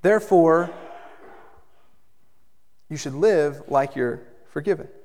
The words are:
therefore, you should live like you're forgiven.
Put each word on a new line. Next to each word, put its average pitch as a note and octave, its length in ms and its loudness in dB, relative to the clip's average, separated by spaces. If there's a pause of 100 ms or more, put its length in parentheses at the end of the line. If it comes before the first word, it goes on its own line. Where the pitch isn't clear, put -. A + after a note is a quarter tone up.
therefore, F3 680 4 (2250)
you D#3 80 -10
should C#3 160 -10
live D3+ 540 0
like C#3 280 -2
you're B2 240 -4 (300)
forgiven. F3+ 360 -4 (180)